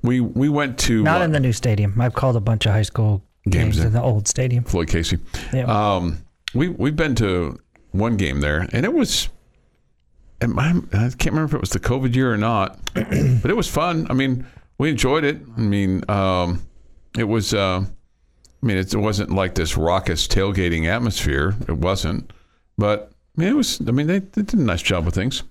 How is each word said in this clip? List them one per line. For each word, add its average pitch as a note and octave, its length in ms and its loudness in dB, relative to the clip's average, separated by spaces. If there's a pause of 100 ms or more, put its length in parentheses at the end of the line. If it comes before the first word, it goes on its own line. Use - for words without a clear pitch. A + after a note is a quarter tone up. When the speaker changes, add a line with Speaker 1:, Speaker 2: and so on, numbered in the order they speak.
Speaker 1:
We, B2 180 2
we B2+ 300 0
went D3 300 0
to, A2 240 2
Speaker 2:
Not E3+ 180 4
Speaker 1:
uh, F3 40 2
Speaker 2:
in D#3+ 60 2
the D3 80 2
new B2+ 140 2
stadium. G#2 480 0
I've B2 120 2
called B2+ 220 0
a A2+ 60 2
bunch G#2+ 240 0
of G#2+ 80 2
high G#2+ 80 4
school G#2 400 0 (240)
Speaker 1:
Games F#2+ 100 2
Speaker 2:
games A2 220 2
Speaker 1:
there. D#2+ 100 2
Speaker 2:
in G#2+ 60 2
the A#2 80 2
old G#2 260 0
stadium. B2 360 0
Speaker 1:
Floyd E2+ 260 0
Casey. E2+ 300 2 (340)
Speaker 2:
Yeah. C3 120 0
Speaker 1:
Um, G2 540 0 (340)
we, D#3 160 2
we've D3+ 260 -2
been D3+ 200 0
to F2+ 440 0 (320)
one G#2+ 260 0
game C#2+ 240 0
there, D2 320 0
and B2 120 0
it C4 80 0
was, - 360 0 (1120)
and A#2 180 0
I, D#3 120 2 (220)
I A2+ 160 2
can't - 240 0
remember D#3 120 0
if C#3+ 80 -2
it C3 80 -2
was - 80 -4
the G2+ 100 -2
covid B2+ 360 0
year C3 180 2
or G#2+ 40 0
not, G#2+ 480 0
<clears throat> - 80 -8
but C3 560 0
it G3+ 60 2
was A3+ 140 -2
fun. D#3+ 400 -2
I C3 40 0
mean, C3 320 0 (320)
we D3 120 0
enjoyed D3 340 0
it. D3 140 0 (180)
I A#2 60 -2
mean, G2+ 480 2
um, F#2 520 0 (560)
it A#2 60 0
was, G#2+ 300 0
uh, F#2+ 280 0
I - 840 -12
mean, G2+ 120 2
it F#2+ 180 -2
wasn't G#2 360 0
like F#2 240 0
this F2 220 0
raucous E2+ 500 0
tailgating F2+ 600 2
atmosphere. G2 680 0 (120)
It D#2+ 100 -2
wasn't, E2+ 540 -2 (460)
but G#2 340 -2 (260)
I D#3 40 0
mean, F#3 80 2
it C#4 60 2
was. - 320 0
I A2+ 40 0
mean, C#3+ 160 0
they, F#3+ 120 0
they F#3+ 220 -6
did G3+ 180 -2
a D3 40 2
nice F2+ 180 0
job E2+ 240 0
with E2+ 100 0
things. A2 360 -2